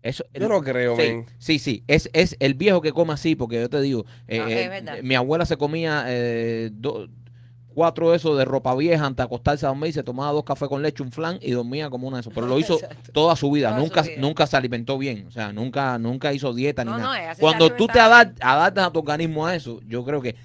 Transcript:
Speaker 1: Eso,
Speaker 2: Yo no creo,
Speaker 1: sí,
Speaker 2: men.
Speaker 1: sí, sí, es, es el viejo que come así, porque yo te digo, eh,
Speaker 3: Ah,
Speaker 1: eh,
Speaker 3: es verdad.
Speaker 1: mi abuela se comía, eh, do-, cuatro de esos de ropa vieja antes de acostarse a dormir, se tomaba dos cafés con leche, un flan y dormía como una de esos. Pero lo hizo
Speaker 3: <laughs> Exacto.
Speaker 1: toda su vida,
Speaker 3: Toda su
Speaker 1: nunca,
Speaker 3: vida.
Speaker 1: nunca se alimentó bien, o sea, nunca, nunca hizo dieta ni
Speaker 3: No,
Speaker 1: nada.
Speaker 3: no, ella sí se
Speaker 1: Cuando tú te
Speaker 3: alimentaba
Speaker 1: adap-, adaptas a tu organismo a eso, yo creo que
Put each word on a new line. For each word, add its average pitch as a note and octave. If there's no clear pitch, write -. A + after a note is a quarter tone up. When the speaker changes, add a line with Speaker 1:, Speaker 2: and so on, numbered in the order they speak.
Speaker 1:
Eso, -
Speaker 2:
Yo F3+
no G3
creo, B2
Speaker 1:
sí, A#2+
Speaker 2:
men. A#2
Speaker 1:
sí, D#3
sí, B2
es, D#3
es D#3+
el C3+
viejo F3+
que D3+
come E3
así, D#3
porque A#2
yo A#2+
te D3
digo, C3+
eh, A2
Speaker 3:
Ah, A2+
Speaker 1:
eh, A2+
Speaker 3:
es -
verdad. -
Speaker 1:
mi C3
abuela D3
se D#3
comía, D3+
eh, A#2
do-, A2
cuatro E3
de E3+
esos D#3
de C3
ropa B2+
vieja D#3
antes C3+
de C3
acostarse B2+
a C#3
dormir, D3+
se D3+
tomaba C#3
dos D3
cafés C#3+
con C#3
leche, D3
un B2+
flan E3
y C3+
dormía B2+
como B2+
una C3+
de -
esos. A2+
Pero A#2+
lo B2+
hizo D#3+
Speaker 3:
<laughs> D#3
Exacto. -
Speaker 1:
toda D#3+
su C#3+
vida, C#3+
Speaker 3:
Toda A2
su D3
Speaker 1:
nunca, E3
Speaker 3:
vida. D#3
Speaker 1:
nunca D3
se C#3+
alimentó B2
bien, A#2
o F2
sea, A2
nunca, B2
nunca B2+
hizo C3+
dieta B2+
ni A#2
Speaker 3:
No, A#2
Speaker 1:
nada. -
Speaker 3:
no, C4
ella E3+
sí -
se D3
Speaker 1:
Cuando D#3+
tú A3+
te A#3
Speaker 3:
alimentaba A#3
Speaker 1:
adap-, -
adaptas F3+
a F3
tu E3
organismo D3+
a F#3
eso, B2
yo A#2
creo C#3+
que A#2+